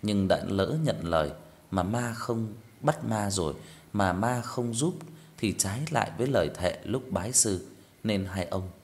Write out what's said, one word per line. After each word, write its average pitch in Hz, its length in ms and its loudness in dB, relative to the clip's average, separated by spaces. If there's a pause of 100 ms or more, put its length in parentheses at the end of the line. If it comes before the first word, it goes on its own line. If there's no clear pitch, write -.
Nhưng 101 260 4
đã 87 180 4
lỡ 98 360 2
nhận 107 260 0
lời 78 220 4 (400)
mà 92 120 2
ma 117 320 -2
không 113 400 -2 (260)
bắt 139 240 0
ma 107 260 0
rồi, 85 240 0 (380)
mà 98 200 2
ma 117 280 0
không 120 340 -4
giúp 156 200 0 (440)
thì 104 200 0
trái 101 220 0 (100)
lại 120 280 2
với 123 80 2
lời 101 280 2
thệ 87 300 -2
lúc 127 260 -4
bái 95 220 -2
sư, 98 340 2 (380)
nên 101 200 2
hai 92 200 -2
ông 92 260 -4 (140)